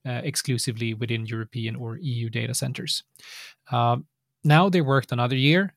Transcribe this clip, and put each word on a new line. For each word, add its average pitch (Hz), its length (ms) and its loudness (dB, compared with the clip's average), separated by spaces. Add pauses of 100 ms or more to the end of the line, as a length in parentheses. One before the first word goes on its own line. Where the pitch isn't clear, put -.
uh, 123 160 -4
exclusively 120 720 -2
within 113 320 -4
European 113 500 -6
or 117 200 -8
E 165 140 -6 (160)
U - 40 -4
data 117 240 -4
centers. - 480 -4 (680)
Uh, 120 260 2 (460)
now 160 260 8
they 180 140 2
worked 135 300 2
another 123 240 0
year, 160 400 4